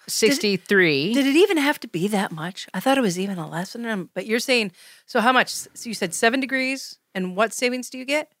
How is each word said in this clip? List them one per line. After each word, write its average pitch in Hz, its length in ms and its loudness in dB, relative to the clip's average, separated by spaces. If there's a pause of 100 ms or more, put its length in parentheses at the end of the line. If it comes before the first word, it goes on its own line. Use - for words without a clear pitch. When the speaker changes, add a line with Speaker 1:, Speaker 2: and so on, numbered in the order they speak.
Speaker 1:
sixty-three. 202 1080 2
Speaker 2:
Did 277 60 4
it, - 20 2
did 269 120 2
it 330 40 6
even 392 180 4
have 285 220 0
to 262 80 -10
be 180 220 -2
that 208 220 0
much? 170 440 -10
I 190 40 -4
thought 269 200 2
it - 20 2
was 180 160 0
even 190 220 -4
a 151 100 -8
less 165 240 -8
than, 233 140 -10
um, 208 260 -6
but 170 140 -8
you're 220 100 0
saying, 233 340 0 (360)
so 247 120 0
how 226 120 6
much? 247 180 2
So - 200 -10 (160)
you 226 100 -6
said 175 180 -4
seven 233 280 2
degrees, 262 580 -4 (160)
and 185 200 -4
what 214 180 0
savings 247 360 -4
do - 80 -14
you 254 80 -12
get? 294 360 -2